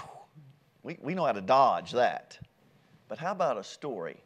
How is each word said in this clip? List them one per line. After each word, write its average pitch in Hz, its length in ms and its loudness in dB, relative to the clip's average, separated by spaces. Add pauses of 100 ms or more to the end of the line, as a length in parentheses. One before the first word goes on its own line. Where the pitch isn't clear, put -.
(840)
we, - 200 -12
we 160 120 -4
know 175 120 0
how 127 60 2
to 101 100 -4
dodge 98 500 4
that. 104 460 0 (680)
But 107 100 -12
how 180 140 -6
about 160 260 -2
a 98 60 -10
story? 92 600 -10